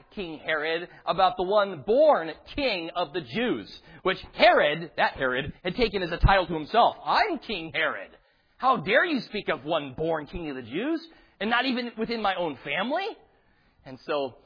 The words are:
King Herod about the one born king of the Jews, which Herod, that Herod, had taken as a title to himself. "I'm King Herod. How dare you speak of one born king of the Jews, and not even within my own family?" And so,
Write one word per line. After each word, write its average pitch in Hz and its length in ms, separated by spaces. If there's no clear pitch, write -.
King 165 240
Herod 160 480
about 180 300
the 190 80
one 196 420
born 226 460
king 196 400
of 175 160
the 180 80
Jews, 143 640
which 180 160
Herod, 175 600
that 202 180
Herod, 135 380
had 180 100
taken 202 260
as 175 100
a 170 60
title 196 300
to 175 60
himself. 165 420
"I'm 302 340
King 165 340
Herod. 120 380
How 247 220
dare 196 260
you 311 160
speak - 300
of 143 160
one 147 320
born 156 300
king 170 220
of 135 60
the 131 60
Jews, 220 440
and 208 80
not 240 160
even 240 320
within 220 240
my 196 140
own 170 280
family?" 233 420
And 131 200
so, 139 400